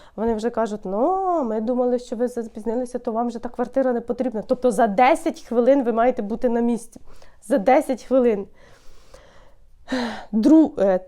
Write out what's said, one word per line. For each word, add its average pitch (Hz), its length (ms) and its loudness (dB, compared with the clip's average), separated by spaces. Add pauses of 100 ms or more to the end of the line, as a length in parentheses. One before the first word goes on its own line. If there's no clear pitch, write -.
(160)
Вони 226 180 0
вже 220 160 -2
кажуть, 220 340 -4
«Ну, 330 600 0
ми 220 160 -2
думали, 247 380 0
що 247 180 -8
ви 240 120 -2
запізнилися, 233 720 -6
то 240 140 -6
вам 233 160 -2
вже 233 100 -8
та 240 100 -8
квартира 254 440 -2
не 240 80 -2
потрібна». 240 460 -4
Тобто 254 240 0
за 226 160 2
десять 254 560 2
хвилин 247 420 2
ви 233 80 -2
маєте 240 300 0
бути 226 260 -4
на 233 120 0
місці. 233 400 -2 (420)
За 262 160 0
десять 262 440 2
хвилин. 240 440 2 (1900)
Дру-, 277 460 6
е, 190 300 2